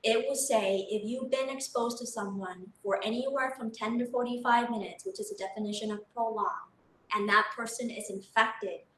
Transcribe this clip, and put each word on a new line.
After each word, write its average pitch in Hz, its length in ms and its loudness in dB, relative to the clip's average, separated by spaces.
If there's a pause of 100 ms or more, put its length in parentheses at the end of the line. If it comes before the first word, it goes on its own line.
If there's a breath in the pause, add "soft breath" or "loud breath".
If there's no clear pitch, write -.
it 226 240 4
will 277 80 0
say 196 560 2
if 208 140 0
you've 247 260 -2
been 262 200 0
exposed 247 480 -2
to 233 80 -8
someone 196 680 -6 (100)
for - 220 2
anywhere 262 540 0
from 226 120 -4
ten 233 280 -2
to 247 80 0
forty-five 240 640 2
minutes, 190 340 -6
which 190 160 -6
is 202 100 -6
a 196 60 -6
definition 208 540 -4
of 208 80 -4 (160)
prolonged, 220 580 -2 (400)
and 202 160 2
that 208 260 8
person 233 360 -4
is 214 180 -8
infected 202 680 0 (200)